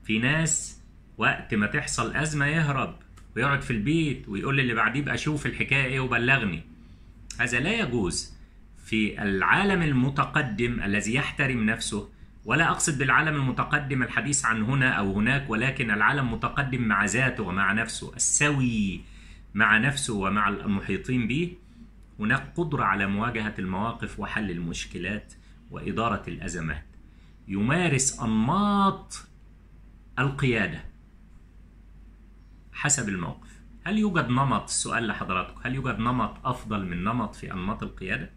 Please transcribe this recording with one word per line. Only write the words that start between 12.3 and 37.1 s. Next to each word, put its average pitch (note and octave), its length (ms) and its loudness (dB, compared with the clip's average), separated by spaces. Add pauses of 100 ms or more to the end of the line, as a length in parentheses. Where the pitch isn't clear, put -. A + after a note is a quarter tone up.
ولا D3 260 2
أقصد E3 280 0
بالعالم C#3 360 4
المتقدم C3+ 680 0
الحديث B2 420 0
عن A2+ 180 2
هنا B2+ 280 4
أو G2 220 0
هناك، B2 380 2
ولكن A#2+ 400 0
العالم A2+ 420 4
متقدم B2 500 -2
مع G#2 220 2
ذاته A#2+ 380 2
ومع F#2+ 300 2
نفسه، - 440 -4
السوي A#2 840 2 (540)
مع G#2+ 240 6
نفسه C3+ 360 0
ومع G2+ 340 2
المحيطين G2+ 800 -2
به. E3+ 280 -2 (640)
هناك A#2+ 360 -2
قدرة D3 280 -2
على G2 220 2
مواجهة G#2+ 520 -2
المواقف G2+ 640 -4
وحل G#2 300 -4
المشكلات F2 840 -6 (380)
وإدارة G#2+ 580 -4
الأزمات. E2 560 -6 (640)
يمارس C3 720 0
أنماط F#3+ 1080 2 (920)
القيادة، A#2 680 0 (2000)
حسب A#2+ 280 2
الموقف. F2+ 400 -6 (360)
هل G#3 140 0
يوجد E3+ 300 2
نمط، B2 360 2
السؤال - 420 -2
لحضراتكم، - 580 -4
هل B2+ 100 -2
يوجد B2+ 240 -2
نمط A#2 480 0
أفضل G#2+ 400 -2
من F2 180 -4
نمط A2+ 300 -2